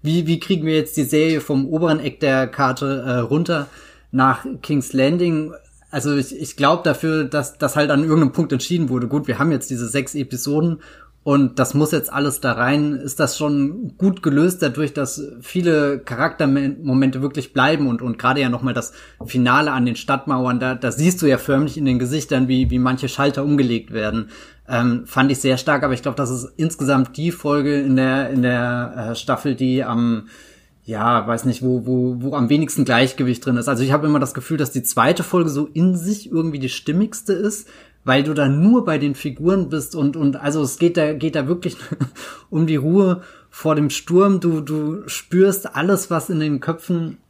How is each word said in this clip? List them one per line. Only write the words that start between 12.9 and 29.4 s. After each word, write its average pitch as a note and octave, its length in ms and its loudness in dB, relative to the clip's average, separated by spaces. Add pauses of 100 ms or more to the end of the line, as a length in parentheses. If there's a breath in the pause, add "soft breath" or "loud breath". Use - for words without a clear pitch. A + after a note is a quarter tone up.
Ist - 260 -8
das C#3+ 180 0
schon D3 600 -2
gut F#3 240 0
gelöst D#3+ 400 2
dadurch, C#3+ 320 -2
dass C3+ 280 -6 (180)
viele D3+ 600 0
Charaktermomente C#3 1200 0
wirklich C#3 320 -6
bleiben C#3+ 340 2
und, A#2 140 -2
und A#2+ 180 -6
gerade C3+ 220 0
ja B2+ 80 0
nochmal A#2+ 240 -2
das A#2 180 -4 (340 loud breath)
Finale B2+ 460 2
an B2+ 140 0
den A#2 100 0
Stadtmauern, B2+ 640 -2
da, B2+ 160 -2
da B2 160 -4
siehst F3 300 0
du D#3+ 40 0
ja C3 120 4
förmlich C#3+ 400 0
in D3 80 -2
den B2+ 120 2
Gesichtern, C3 520 0
wie, B2+ 200 2
wie B2+ 100 2
manche B2+ 280 0
Schalter C#3+ 380 0
umgelegt B2+ 480 0
werden. G#2+ 360 -4 (380 loud breath)
Ähm, A#2+ 380 0
fand C3+ 260 2
ich C3 80 -2
sehr C3 180 2
stark, C#3+ 260 0
aber C3 100 0
ich A#2+ 80 -4
glaub, C3+ 160 -6
das B2+ 120 -4
ist B2+ 280 -8
insgesamt C#3 580 0
die E3 160 -2
Folge D3 480 0
in C3+ 160 2
der, C3 340 0
in C3 120 0
der, B2 680 -2
äh, A2+ 40 -4
Staffel, C3 400 -2